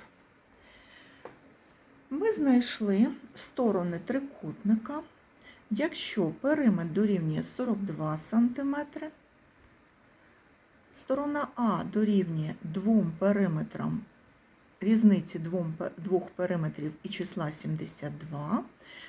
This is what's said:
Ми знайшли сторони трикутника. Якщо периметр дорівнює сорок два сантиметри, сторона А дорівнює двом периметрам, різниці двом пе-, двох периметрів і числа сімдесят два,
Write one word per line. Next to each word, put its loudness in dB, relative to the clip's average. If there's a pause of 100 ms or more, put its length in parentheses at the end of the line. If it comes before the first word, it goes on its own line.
(2000)
Ми 2
знайшли 4 (280)
сторони 0
трикутника. -2 (680)
Якщо -2 (160)
периметр 2
дорівнює 2
сорок -4
два -4
сантиметри, 0 (1800)
сторона -2
А 2 (100)
дорівнює 2
двом 2
периметрам, 0 (800)
різниці 4
двом -2
пе-, -6
двох 0
периметрів -2 (100)
і -8
числа -4
сімдесят -6
два, -4 (460)